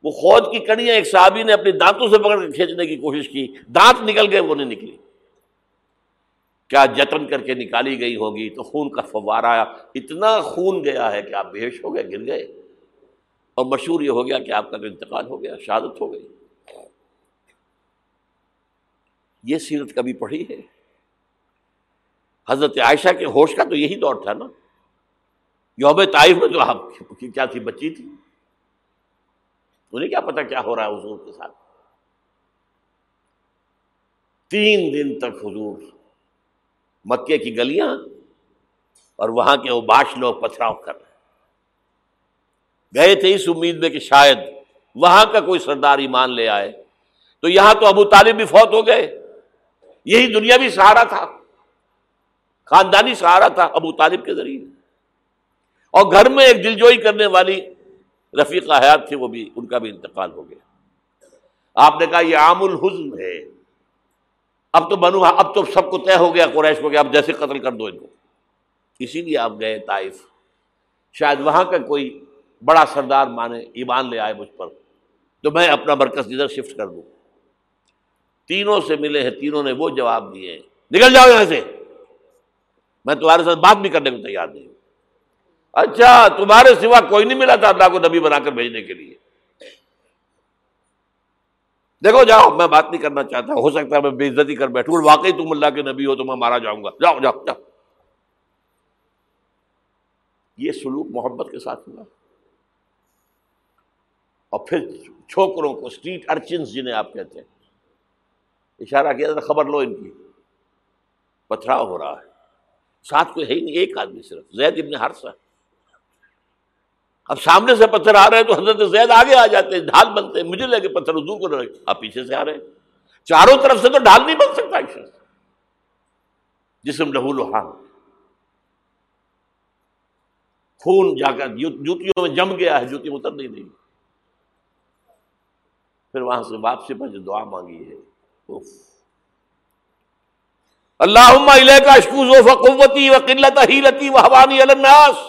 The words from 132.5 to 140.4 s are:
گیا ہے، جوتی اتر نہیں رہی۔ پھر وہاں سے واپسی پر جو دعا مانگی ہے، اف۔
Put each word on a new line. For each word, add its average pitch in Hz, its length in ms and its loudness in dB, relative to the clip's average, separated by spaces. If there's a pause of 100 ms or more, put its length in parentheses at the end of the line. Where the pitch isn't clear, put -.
گیا 160 240 -2
ہے، 123 60 -10
جوتی 139 260 -16
اتر 135 180 -14
نہیں 139 180 -20
رہی۔ 98 200 -20 (2500)
پھر 135 80 -12
وہاں 123 220 -8
سے 110 200 -16
واپسی 127 320 -8
پر 123 140 -16
جو 101 100 -20
دعا 98 260 -12
مانگی 87 460 -20
ہے، - 40 -20 (540)
اف۔ - 140 -20 (2250)